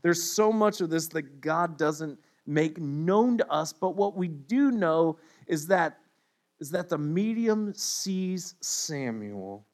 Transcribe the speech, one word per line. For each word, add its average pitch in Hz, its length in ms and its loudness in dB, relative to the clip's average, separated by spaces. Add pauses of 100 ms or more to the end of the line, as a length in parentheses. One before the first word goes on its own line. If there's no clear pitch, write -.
There's 170 200 4
so 214 300 4
much 208 280 4
of 175 80 0
this 160 200 0
that 143 320 -6
God 160 360 0
doesn't 151 400 -2 (300)
make 156 320 0
known 180 600 2
to - 120 0
us. 156 220 -2
But 185 240 -4
what 202 200 0
we 180 120 -2
do 202 420 0
know 165 480 2 (300)
is 156 180 -2
that, 170 320 2 (640)
is 147 100 -10
that 175 180 -2
the 165 100 -2
medium 214 760 0
sees 185 880 -4
Samuel 104 1120 -6